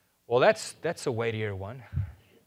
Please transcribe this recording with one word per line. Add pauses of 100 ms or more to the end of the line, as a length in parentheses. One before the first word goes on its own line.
(280)
well,
that's,
that's
a
weightier
one. (640)